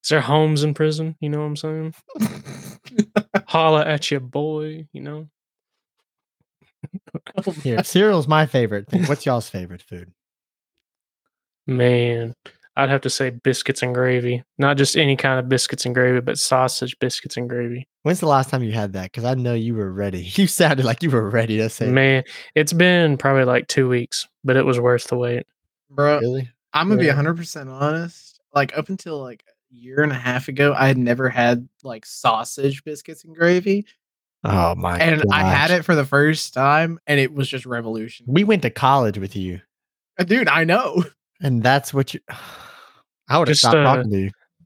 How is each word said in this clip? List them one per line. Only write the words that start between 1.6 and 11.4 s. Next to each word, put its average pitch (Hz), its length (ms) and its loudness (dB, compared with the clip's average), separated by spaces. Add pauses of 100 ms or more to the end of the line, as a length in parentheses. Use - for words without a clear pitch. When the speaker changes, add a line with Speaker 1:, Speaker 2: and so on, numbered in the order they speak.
Speaker 2:
<laughs> - 1300 -4
Speaker 1:
Holla 156 380 4
at 151 260 -4
your 143 80 -2
boy, 151 760 -8
you 135 80 -14
know? 151 280 -14 (2250)
Speaker 3:
Here, 120 200 -2
cereal's 180 440 2
my 156 180 4
favorite 104 420 -2
thing. 180 180 0
What's 143 200 -2
y'all's 123 240 -2
favorite 90 320 -12
food? 90 300 -18 (1600)